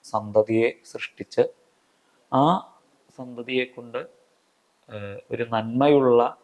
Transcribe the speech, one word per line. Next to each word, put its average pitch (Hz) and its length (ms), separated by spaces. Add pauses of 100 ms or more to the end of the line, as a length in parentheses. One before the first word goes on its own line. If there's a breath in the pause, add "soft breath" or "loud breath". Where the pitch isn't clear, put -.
സന്തതിയെ 110 640 (160)
സൃഷ്ടിച്ച് - 580 (880)
ആ 135 140 (720)
സന്തതിയെ 123 480
കൊണ്ട്, 120 320 (920)
ഏഹ്, 101 280 (140)
ഒരു 117 180
നന്മയുള്ള, 123 960